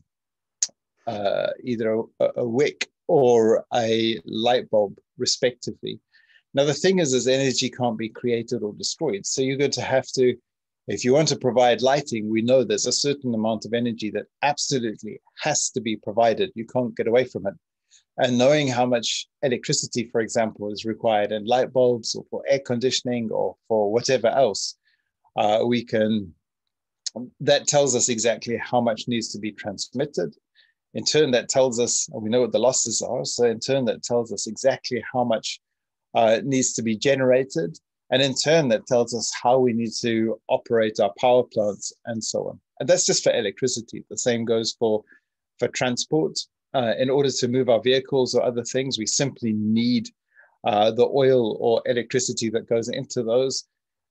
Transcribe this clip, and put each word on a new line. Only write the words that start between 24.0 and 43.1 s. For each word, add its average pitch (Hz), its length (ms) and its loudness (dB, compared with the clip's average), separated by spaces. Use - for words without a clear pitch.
else, 113 500 0
uh, 110 300 2
we 120 180 0
can, 110 500 0
that 143 260 2
tells 143 300 2
us 117 140 0
exactly 110 480 -2
how 120 240 0
much 113 260 -2
needs 117 240 -4
to 107 60 -10
be 104 140 -8
transmitted. 127 840 -6
In 113 120 -8
turn, 151 260 2
that 117 180 0
tells 131 320 2
us, - 320 0
and 113 100 -8
we 107 60 -6
know 123 140 2
what 110 100 0
the 104 60 2
losses 117 420 0
are, 127 240 -6
so 123 200 -2
in 113 140 0
turn, 135 280 0
that - 160 -4
tells 120 320 -2
us - 120 -8
exactly 120 640 -2
how 127 140 0
much, 113 360 -4
uh, 113 300 4
needs 131 300 0
to 127 80 -6
be 113 140 -2
generated. 135 800 2
And 131 120 2
in 135 120 0
turn, 151 340 2
that 107 180 0
tells 120 260 0
us 113 200 -6
how 127 160 4
we 123 140 2
need 113 180 -2
to 113 460 -2
operate 113 520 0
our 101 180 2
power 123 240 4
plants 104 500 -4
and 113 180 -6
so 101 260 -4
on. - 120 -12
And 131 100 -4
that's 180 180 4
just - 180 0